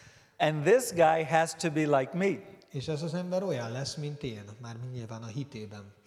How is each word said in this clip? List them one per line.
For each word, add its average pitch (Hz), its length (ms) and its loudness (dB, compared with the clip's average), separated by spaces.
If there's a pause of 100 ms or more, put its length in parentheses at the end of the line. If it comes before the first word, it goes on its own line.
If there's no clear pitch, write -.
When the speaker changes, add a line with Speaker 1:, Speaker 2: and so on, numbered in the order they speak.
(380)
Speaker 1:
And 151 260 2
this 240 280 6
guy 165 320 6
has 160 300 2
to 170 160 -2
be 151 100 2 (180)
like 131 180 0
me. 180 220 2 (320)
Speaker 2:
És 143 180 -6
ez 151 140 -4
az 160 120 -4
ember 180 280 -2
olyan 123 300 -4
lesz, 135 220 -6
mint 147 280 -8
én, 110 200 -6 (200)
már 117 140 -12 (160)
nyilván 113 300 -10
a 117 40 -10
hitében. 107 680 -10 (140)